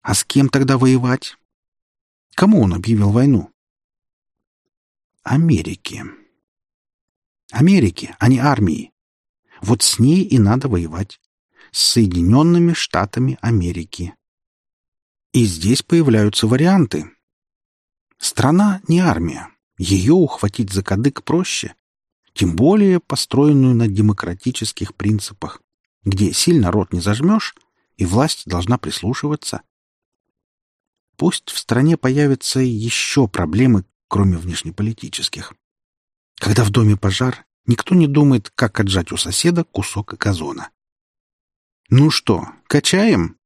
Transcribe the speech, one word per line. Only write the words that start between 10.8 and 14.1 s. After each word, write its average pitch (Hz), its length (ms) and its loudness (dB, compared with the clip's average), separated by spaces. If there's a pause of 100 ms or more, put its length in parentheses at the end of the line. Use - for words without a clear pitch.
С - 100 -6
Соединенными 127 920 2
Штатами 127 680 -4
Америки. 87 760 -4 (1160)